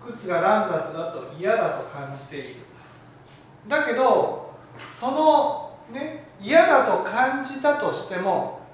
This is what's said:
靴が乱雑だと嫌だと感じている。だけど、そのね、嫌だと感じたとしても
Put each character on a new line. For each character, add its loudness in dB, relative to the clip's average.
靴 -12
が 0
乱 2
雑 -4
だ -6
と -14
嫌 2
だ 4
と -8
感 -12
じ -16
て -14
い -12
る。 -18
だ 0
け -2
ど、 2
そ -4
の 2
ね、 -10
嫌 6
だ 6
と 0
感 0
じ -10
た 4
と -2
し -10
て -6
も -2